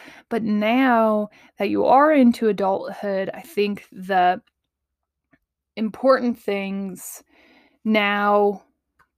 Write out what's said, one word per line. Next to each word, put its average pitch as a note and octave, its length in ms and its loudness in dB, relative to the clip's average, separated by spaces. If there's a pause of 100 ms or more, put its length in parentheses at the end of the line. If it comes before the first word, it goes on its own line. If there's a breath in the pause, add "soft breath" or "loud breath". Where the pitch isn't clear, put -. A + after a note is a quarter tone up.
(300 loud breath)
But A3+ 120 -4
now A3 840 0 (300 soft breath)
that G3+ 100 -2
you G3+ 160 -2
are C#4+ 260 4
into A#3+ 380 4
adulthood, G3 840 -4
I F#3+ 80 -18
think G3+ 500 -4
the F#3 480 0 (1400)
important A#3 640 0
things G3 840 -8 (640 soft breath)
now G#3 800 2 (560)